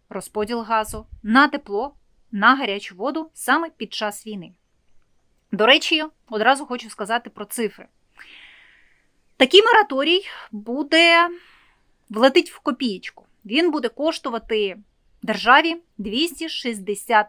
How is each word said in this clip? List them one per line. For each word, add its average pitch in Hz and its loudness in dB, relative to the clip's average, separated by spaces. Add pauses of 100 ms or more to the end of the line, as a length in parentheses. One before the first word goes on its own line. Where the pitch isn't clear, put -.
розподіл 214 -6
газу, 220 -4 (180)
на 247 6
тепло, 277 -6 (380)
на 220 4
гарячу 202 -6
воду 302 -6
саме 320 -2
під - -10
час 208 -8
війни. 185 -14 (1000)
До 208 0
речі, 302 4 (260)
одразу 247 0
хочу 240 -12
сказати 220 -6
про 202 -14
цифри. - -8 (1500)
Такий 269 6
мораторій 392 2 (300)
буде, 320 2 (800)
влетить 262 2
в - -20
копієчку. 247 -8 (200)
Він 302 0
буде 262 -4
коштувати 226 -4 (440)
державі 269 2 (200)
двісті 269 -6
шістдесят 214 -2